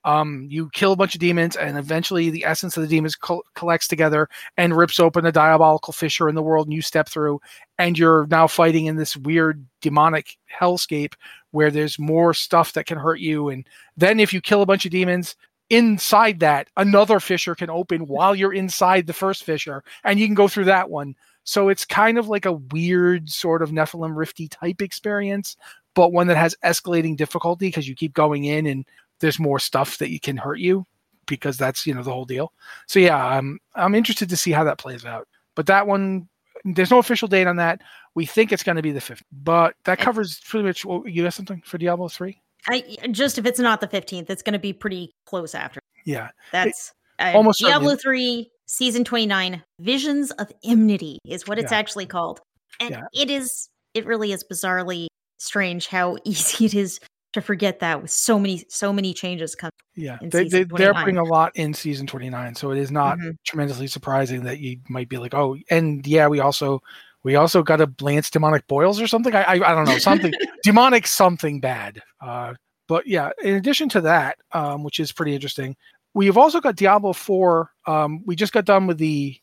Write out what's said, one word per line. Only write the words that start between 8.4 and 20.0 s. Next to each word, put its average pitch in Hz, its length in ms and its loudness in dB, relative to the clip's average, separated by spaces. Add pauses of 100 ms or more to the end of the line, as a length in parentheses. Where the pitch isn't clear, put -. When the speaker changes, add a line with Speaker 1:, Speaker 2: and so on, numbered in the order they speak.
Speaker 1:
fighting 160 380 4
in 156 100 -2
this 156 220 -6
weird 151 480 -2 (160)
demonic 151 560 0 (200)
hellscape 160 560 -2 (380)
where 151 200 2
there's 151 280 -4
more 160 340 2
stuff - 400 2
that 156 120 -4
can 165 120 -6
hurt 160 220 -2
you. 151 300 -2
And 131 180 -10 (300)
then 202 240 4
if 208 120 4
you 185 60 -2
kill 202 220 2
a 196 40 6
bunch 190 200 2
of 170 60 -6
demons, 180 440 -2 (340)
inside 220 680 4
that, 147 280 2 (100)
another 202 420 6
fissure 175 360 -4
can 170 140 -8
open 165 380 -4
while 170 280 2
you're 196 180 0
inside 185 540 2
the 165 60 -10
first 190 300 -4
fissure, 151 400 -6 (200)